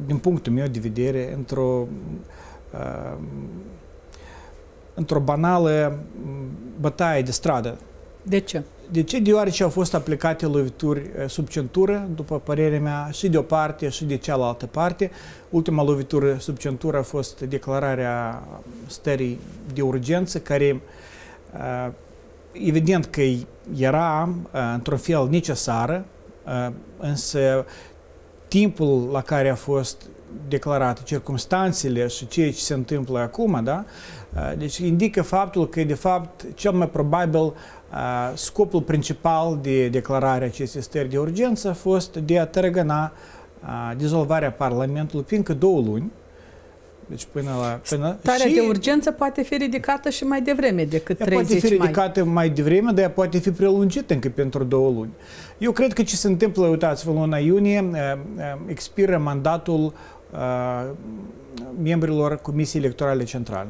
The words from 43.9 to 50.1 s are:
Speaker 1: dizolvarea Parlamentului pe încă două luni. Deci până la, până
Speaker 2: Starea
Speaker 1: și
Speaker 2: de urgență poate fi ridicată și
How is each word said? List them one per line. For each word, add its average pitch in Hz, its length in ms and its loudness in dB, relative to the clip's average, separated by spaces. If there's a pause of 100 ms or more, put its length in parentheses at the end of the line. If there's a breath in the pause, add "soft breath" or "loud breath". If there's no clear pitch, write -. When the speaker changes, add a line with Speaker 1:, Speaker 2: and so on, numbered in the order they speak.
Speaker 1:
dizolvarea 151 540 2
Parlamentului 139 800 -2
pe 214 60 2
încă 208 180 0
două 165 280 4
luni. 117 300 -2 (920 loud breath)
Deci - 260 -12
până 139 180 -6 (100)
la, 120 200 -2 (100)
până 156 300 -2
Speaker 2:
Starea 254 260 2
Speaker 1:
și 277 80 4
Speaker 2:
de 320 140 6
urgență 277 440 2
poate 277 300 -2
fi 269 160 -2
ridicată 277 520 -2
și 277 140 -4